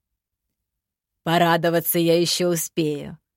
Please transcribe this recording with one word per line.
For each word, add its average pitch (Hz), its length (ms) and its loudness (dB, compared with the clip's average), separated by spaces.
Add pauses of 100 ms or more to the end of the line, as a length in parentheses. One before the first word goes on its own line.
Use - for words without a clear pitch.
(1200)
«Порадоваться 170 760 0
я 170 200 4
ещё 175 300 0
успею», 151 680 -4 (200)